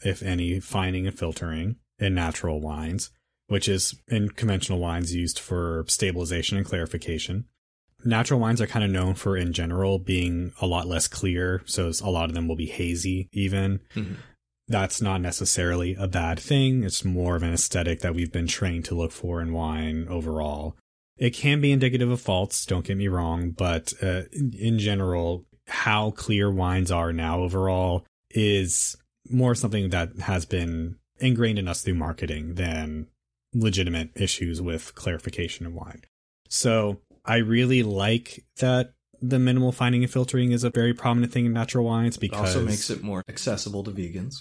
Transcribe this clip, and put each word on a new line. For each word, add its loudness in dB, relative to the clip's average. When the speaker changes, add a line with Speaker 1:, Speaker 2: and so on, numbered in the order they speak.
Speaker 1:
if 0
any, 0
fining -2
and -4
filtering -4
in 2
natural -2
wines, -4
which 0
is 0
in 2
conventional 0
wines -2
used -2
for -2
stabilization 0
and 0
clarification. -4
Natural 4
wines 2
are 2
kinda 0
known 2
for, 0
in 0
general, 0
being 0
a 0
lot 0
less 0
clear, 0
so 0
s-, -2
a -2
lot 0
of -4
them -2
will -2
be -2
hazy, -2
even. 0
Speaker 2:
Mm-hmm. -4
Speaker 1:
That's 0
not 0
necessarily 0
a -2
bad -2
thing. 2
It's -2
more 2
of 0
an 0
aesthetic 0
that 0
we've -2
been -2
trained -2
to -4
look -2
for -4
in -2
wine -2
overall. -4
It 2
can 2
be 4
indicative 4
of 0
faults, 0
don't 0
get -2
me 0
wrong, 0
but, -2
uh, 0
in, -2
in 2
general, 0
how 0
clear 0
wines 2
are 0
now 0
overall 0
is 2
more 4
something 0
that -2
has -2
been -4
ingrained 2
in -2
us -4
through 0
marketing -4
than -4
legitimate 2
issues -2
with -6
clarification -6
of -10
wine. -14
So 2
I 4
really 4
like 0
that 2
the 2
minimal 4
fining 2
and 0
filtering 2
is 2
a 2
very 4
prominent 2
thing 2
in 2
natural 2
wines 2
Speaker 2:
It -2
also 2
Speaker 1:
because 2
Speaker 2:
makes 0
it -4
more -4
accessible -4
to -8
vegans. -6